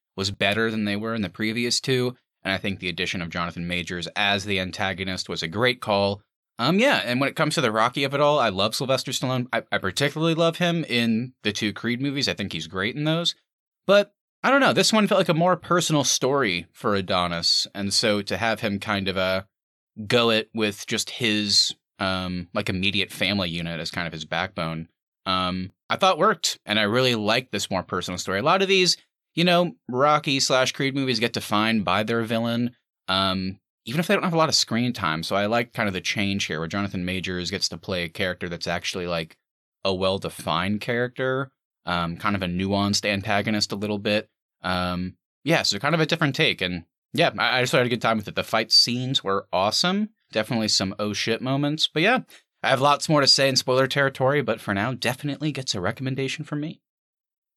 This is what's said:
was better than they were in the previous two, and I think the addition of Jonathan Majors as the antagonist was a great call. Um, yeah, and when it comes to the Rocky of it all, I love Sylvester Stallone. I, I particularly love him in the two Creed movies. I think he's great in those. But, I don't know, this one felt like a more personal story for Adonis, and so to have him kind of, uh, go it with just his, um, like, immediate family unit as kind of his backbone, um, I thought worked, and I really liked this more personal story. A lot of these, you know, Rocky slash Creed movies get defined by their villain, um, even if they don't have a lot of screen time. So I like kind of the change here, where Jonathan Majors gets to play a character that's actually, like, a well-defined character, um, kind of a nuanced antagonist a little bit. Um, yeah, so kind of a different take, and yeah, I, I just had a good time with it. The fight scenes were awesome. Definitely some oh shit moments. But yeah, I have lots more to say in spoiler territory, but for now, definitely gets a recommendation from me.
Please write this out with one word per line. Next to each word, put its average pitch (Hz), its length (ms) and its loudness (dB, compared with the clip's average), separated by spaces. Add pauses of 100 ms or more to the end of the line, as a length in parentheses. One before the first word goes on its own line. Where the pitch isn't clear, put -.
(180)
was 98 120 -2
better 104 400 0
than 110 140 -2
they 101 140 -2
were 113 180 -4
in 113 60 -2
the 92 80 -4
previous 113 500 -2
two, 123 380 0 (260)
and 95 80 -2
I 95 60 0
think 98 220 -4
the 90 100 -4
addition 87 320 -4
of 85 80 -4
Jonathan 85 360 -6
Majors 87 520 -6
as 101 260 2
the 98 160 -2
antagonist 92 720 -6
was 87 120 -6
a 85 60 -4
great 120 320 -2
call. 101 420 0 (380)
Um, 156 200 2
yeah, 233 260 2
and 123 160 0
when 135 80 0
it - 80 -10
comes 156 180 0
to 160 60 0
the 117 100 2
Rocky 120 320 2
of 139 100 -2
it 143 60 0
all, 147 200 4
I 117 100 4
love 98 260 0
Sylvester 131 380 -2
Stallone. 127 400 -2
I, 113 180 0
I 104 60 0
particularly 151 580 0
love 165 220 2
him 170 260 0
in 117 480 0 (120)
the 104 100 0
two 104 180 -2
Creed 120 300 -4
movies. 139 260 -2
I 92 60 0
think 92 180 -6
he's 80 160 -6
great 95 300 -4
in 147 80 -2
those. 165 300 0 (500)
But, 202 280 4 (300)
I 233 80 4
don't 277 100 6
know, 226 100 4
this 175 220 2
one 214 140 6
felt 196 120 4
like 180 100 2
a 175 40 6
more 170 240 2
personal 165 460 2
story 123 680 2
for 107 240 0
Adonis, 87 800 2
and 101 180 -4
so 104 300 2
to 101 160 -4
have 110 240 0
him 101 180 -2
kind 98 280 -2
of, 92 100 -2
uh, 95 240 0 (640)
go 117 240 4
it 110 240 2
with 107 320 -2
just - 240 -4
his, 107 680 0 (220)
um, 92 560 -2
like, 104 160 -2
immediate 95 420 0
family 95 380 0
unit 85 300 -6
as 82 100 -6
kind 87 160 -4
of 82 80 -8
his 78 120 -10
backbone, 82 640 -4 (360)
um, 92 460 -2 (180)
I 113 60 0
thought 180 240 2
worked, - 480 0
and 107 120 0
I 107 40 2
really 123 320 2
liked 110 360 0
this 101 200 -4
more 92 100 0
personal 90 380 -6
story. 95 180 -2
A 107 60 -2
lot 180 180 4
of 196 60 0
these, 185 280 4 (380)
you 165 100 0
know, 175 300 4 (160)
Rocky 143 500 2
slash 131 320 2
Creed 135 240 -2
movies 131 240 0
get 117 140 0
defined 107 500 0
by 95 200 2
their 117 180 0
villain, 117 540 -2 (320)
um, 95 520 0 (260)
even 131 140 -4
if 175 60 0
they 208 80 2
don't 180 100 0
have 170 120 0
a - 20 2
lot 160 120 4
of - 60 0
screen 120 380 0
time. 82 300 -2
So 98 120 -2
I 101 120 2
like 120 260 0
kind 110 140 0
of 98 60 -2
the 92 60 -2
change 98 460 -2
here, 78 140 -4
where 85 80 -4
Jonathan 101 360 -4
Majors 90 460 -4
gets 92 200 -2
to 87 80 -12
play 90 260 -4
a 85 60 -6
character 90 380 -4
that's 87 200 -8
actually, 87 400 -4
like, 85 280 -4 (480)
a 95 100 0
well-defined 95 840 -2
character, 131 720 -4 (340)
um, 85 320 -2
kind 104 180 0
of 95 80 -2
a 90 40 -2
nuanced 98 580 0
antagonist 104 680 0
a 110 40 -6
little 104 220 -4
bit. 104 320 -2 (340)
Um, 90 520 -2 (280)
yeah, 147 180 2
so 101 160 0
kind 147 180 0
of 160 60 4
a 160 40 2
different 156 300 0
take, 123 260 2
and 90 220 -2 (300)
yeah, 147 240 2
I, 117 220 2
I - 20 4
just 123 100 0
had 127 140 4
a 123 40 0
good 117 120 -2
time 113 160 2
with 101 100 -6
it. - 80 -10
The 92 80 -2
fight 113 280 0
scenes 127 520 4
were 98 300 -2
awesome. 180 560 2 (220)
Definitely 110 360 0
some 98 320 0
oh 104 140 -2
shit 110 280 -2
moments. 143 460 0
But 156 140 0
yeah, 226 200 2 (420)
I 110 60 2
have 127 120 4
lots 143 260 4
more 151 140 4
to 135 60 4
say 139 200 6
in 131 80 2
spoiler 131 320 4
territory, 139 540 2
but 110 180 0
for - 140 -2
now, 107 200 0
definitely 135 580 -4
gets 131 240 -4
a 104 40 -6
recommendation 131 640 -4
from 147 160 -6
me. 156 220 -8 (760)